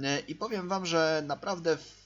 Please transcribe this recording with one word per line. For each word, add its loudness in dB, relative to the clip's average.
E, 2
i -8
powiem -4
wam, -2
że 4
naprawdę 0